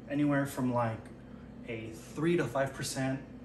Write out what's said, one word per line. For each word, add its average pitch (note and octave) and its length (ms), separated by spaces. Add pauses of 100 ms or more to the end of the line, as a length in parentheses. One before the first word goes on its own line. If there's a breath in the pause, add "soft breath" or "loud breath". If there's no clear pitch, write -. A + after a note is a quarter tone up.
anywhere C#3+ 380
from, B2+ 260
like, A#2 280 (680 loud breath)
a A2+ 220 (240)
three E3+ 240
to D3+ 60
five C3+ 320
percent C3 440 (260)